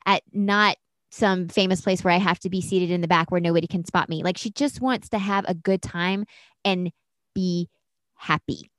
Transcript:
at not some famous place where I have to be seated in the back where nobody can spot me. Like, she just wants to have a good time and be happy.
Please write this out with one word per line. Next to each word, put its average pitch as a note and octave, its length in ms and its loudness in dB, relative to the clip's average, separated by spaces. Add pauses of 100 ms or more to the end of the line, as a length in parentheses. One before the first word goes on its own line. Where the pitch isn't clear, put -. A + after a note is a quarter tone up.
at G3 180 0 (100)
not G3+ 420 2 (340)
some F#3 380 2
famous F#3 320 0
place F#3 240 0
where F3 100 4
I F3 40 4
have F3+ 220 2
to F#3 100 -6
be F#3 100 -2
seated F3+ 320 0
in F3 80 0
the E3+ 80 -2
back E3 240 4
where F3+ 80 2
nobody E3+ 280 2
can E3+ 180 -4
spot - 240 0
me. E3 140 -4
Like, F3+ 140 0
she - 140 -8
just C#4+ 300 -2
wants B3 280 -2
to A3 100 -2
have G3 280 0
a F3+ 60 0
good F#3+ 280 0
time F#3+ 440 -2 (400)
and F3+ 260 0 (420)
be F3 360 -2 (460)
happy. - 640 -4